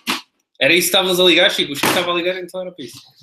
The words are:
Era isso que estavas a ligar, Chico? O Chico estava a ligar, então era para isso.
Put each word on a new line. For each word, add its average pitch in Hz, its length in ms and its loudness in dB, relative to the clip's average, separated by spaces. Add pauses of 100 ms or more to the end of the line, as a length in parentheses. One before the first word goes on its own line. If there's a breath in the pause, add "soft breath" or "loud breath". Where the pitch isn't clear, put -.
(600)
Era 139 140 2
isso 175 160 2
que 202 80 2
estavas 185 220 2
a 185 40 4
ligar, 180 280 4
Chico? 156 220 -4
O - 20 -8
Chico - 120 0
estava 175 240 0
a 175 40 -2
ligar, 180 260 -2
então 180 200 -10
era 185 100 -10
para 156 140 -16
isso. 117 120 -18 (260)